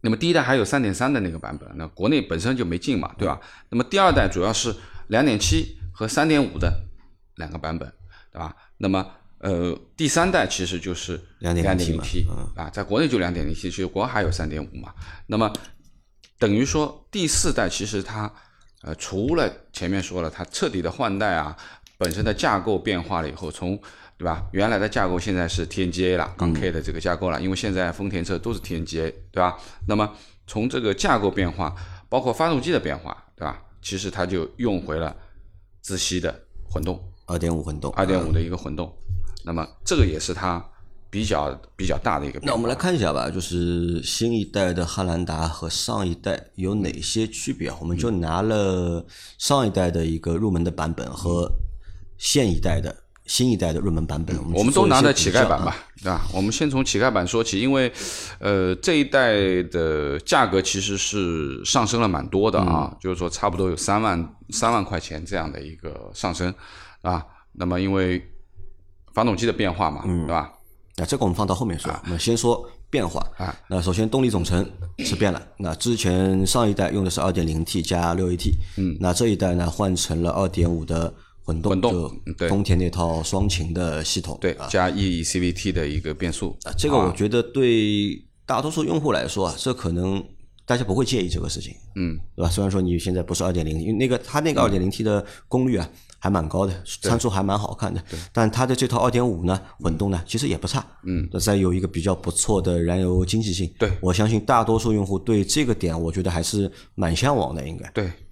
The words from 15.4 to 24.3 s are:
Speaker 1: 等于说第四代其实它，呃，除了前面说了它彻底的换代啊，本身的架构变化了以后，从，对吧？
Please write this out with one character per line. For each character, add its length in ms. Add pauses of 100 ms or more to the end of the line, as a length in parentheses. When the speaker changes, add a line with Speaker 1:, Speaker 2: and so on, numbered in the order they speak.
Speaker 1:
等 140
于 140
说 460
第 160
四 240
代 160
其 180
实 180
它， 280 (500)
呃， 140
除 400
了 160 (200)
前 180
面 120
说 200
了 80
它 160
彻 240
底 120
的 100
换 260
代 180
啊， 200 (420)
本 140
身 120
的 100
架 260
构 180
变 240
化 200
了 80
以 40
后， 160
从， 300 (360)
对 80
吧？ 280